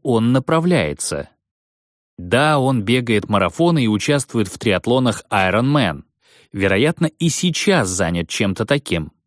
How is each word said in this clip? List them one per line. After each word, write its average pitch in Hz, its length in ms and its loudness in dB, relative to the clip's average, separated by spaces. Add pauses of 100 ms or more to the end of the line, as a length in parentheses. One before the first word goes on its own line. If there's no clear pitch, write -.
он 117 300 2
направляется? 131 960 -2 (880)
Да, 135 420 2
он 131 240 0
бегает 117 460 0
марафоны 123 560 2
и - 20 2
участвует 110 640 0
в - 80 -12
триатлонах 117 720 0
Ironman. 104 720 0 (480)
Вероятно, 101 540 0
и 165 240 -2
сейчас 170 580 0
занят 87 400 -2
чем-то 104 380 -2
таким. 85 480 -4 (140)